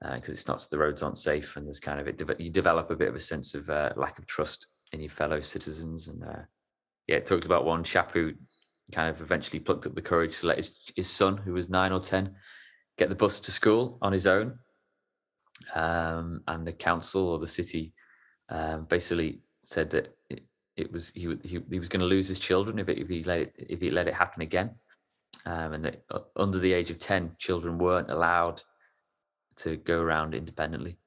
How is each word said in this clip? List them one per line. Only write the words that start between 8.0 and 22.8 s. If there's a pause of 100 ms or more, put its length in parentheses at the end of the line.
who (600)
kind
of
eventually
plucked
up
the
courage
to
let
his, (160)
his
son,
who
was
nine
or
ten, (640)
get
the
bus
to
school
on
his
own. (1160)
Um,
and
the
council
or
the
city, (560)
um,
basically (240)
said
that (120)
it, (320)
it
was,
he,
w-,
he, (100)
he
was
gonna
lose
his
children
if